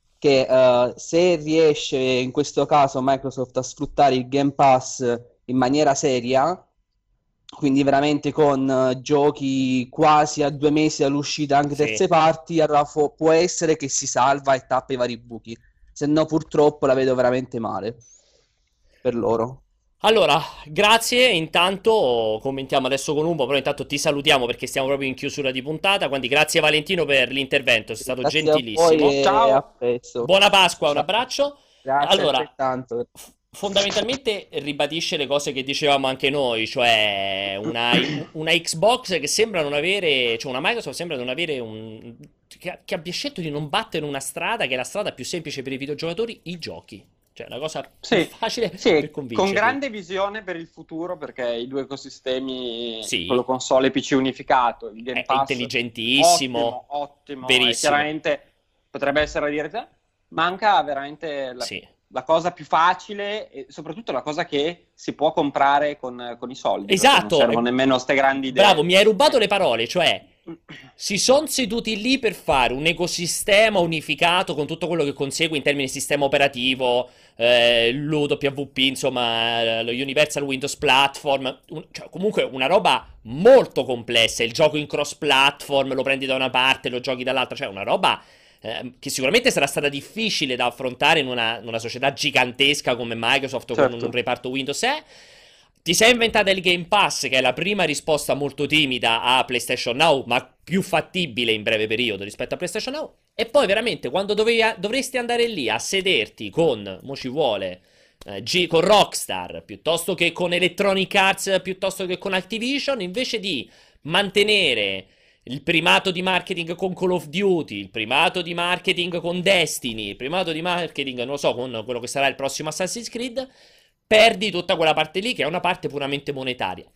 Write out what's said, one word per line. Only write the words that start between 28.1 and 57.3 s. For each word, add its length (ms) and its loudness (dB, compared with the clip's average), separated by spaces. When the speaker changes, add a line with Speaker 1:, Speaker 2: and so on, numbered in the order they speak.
Speaker 1:
Grazie 200 0
a 40 2
Speaker 2:
gentilissimo. 520 4
Speaker 1:
voi 120 2
e 20 2
Speaker 3:
Ciao. 320 4
Speaker 1:
a 80 4
presto. 640 -4
Speaker 2:
Buona 240 6
Pasqua, 380 4
un 60 2
Speaker 1:
Ciao. 80 0
Speaker 2:
abbraccio. 560 -2
Speaker 1:
Grazie, 360 2
Speaker 2:
Allora, 200 2
Speaker 1:
altrettanto. 760 -4
Speaker 2:
f-, 160 -20
fondamentalmente 1000 -2
ribadisce 640 -4
le 100 -2
cose 260 -2
che 100 -4
dicevamo 440 2
anche 220 0
noi, 380 0
cioè 960 0
una, 300 -2
Speaker 1:
<clears throat> 200 -8
Speaker 2:
una 200 -4
Xbox 680 0
che 80 -8
sembra 360 0
non 100 -4
avere, 640 0
cioè 140 -8
una 100 -4
Microsoft 360 -4
sembra 200 -8
non 140 -6
avere 300 -4
un, 540 -14
che, 380 -14
che 100 -8
abbia 180 -8
scelto 280 -8
di 80 -6
non 220 -6
battere 340 -4
una 160 -6
strada 460 -6
che 80 -4
è 20 -2
la 80 -4
strada 280 -6
più 120 -14
semplice 380 -8
per 100 -8
i 60 -6
videogiocatori, 640 -8
i 140 -10
giochi. 440 -16
Cioè, 120 -16
una 100 -12
cosa 260 -8
Speaker 3:
Sì, 160 -2
Speaker 2:
più 120 4
facile 500 -4
Speaker 3:
sì, 160 2
Speaker 2:
per 180 2
Speaker 3:
con 160 -10
Speaker 2:
convincerli. 280 0
Speaker 3:
grande 360 0
visione 540 -6
per 100 -8
il 140 -12
futuro, 500 -10
perché 380 -6
i 100 -6
due 140 -6
ecosistemi, 1200 -8
Speaker 2:
Sì. 240 -10
Speaker 3:
quello 160 0
console 460 0
e 20 -4
P 100 -4
C 120 -6
unificato, 800 0
il 120 -18
Game 160 -8
Speaker 2:
È 60 -6
Speaker 3:
Pass, 160 0
Speaker 2:
intelligentissimo. 1200 0
Speaker 3:
ottimo, 300 -4
ottimo, 580 -10